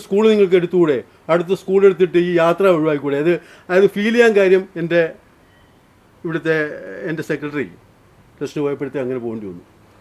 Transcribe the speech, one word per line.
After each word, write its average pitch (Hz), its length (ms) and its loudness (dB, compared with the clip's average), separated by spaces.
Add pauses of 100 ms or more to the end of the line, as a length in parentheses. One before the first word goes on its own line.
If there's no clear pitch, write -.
സ്കൂൾ 214 240 2
നിങ്ങൾക്ക് 202 320 4
എടുത്തുകൂടെ? 170 440 0 (280)
അടുത്ത 175 280 0
സ്കൂൾ 190 280 0
എടുത്തിട്ട് 175 300 2
ഈ 175 120 0 (120)
യാത്ര 170 240 2
ഒഴിവാക്കിക്കൂടെ?" 151 500 0
അത്, 156 160 0 (360)
അതായത് 185 260 4
ഫീൽ 208 180 -2
ചെയ്യാൻ 233 240 4
കാര്യം 190 400 2
എൻ്റെ 170 260 0 (1200)
ഇവിടുത്തെ, 160 320 -4 (520)
എൻ്റെ 156 220 -6
സെക്രട്ടറി 147 380 -6 (720)
ടെസ്റ്റ് 147 200 -8
പോയപ്പോഴത്തേ 143 440 -6
അങ്ങനെ 127 200 -6
പോകേണ്ടി 113 220 -10
വന്നു. 87 180 -16 (360)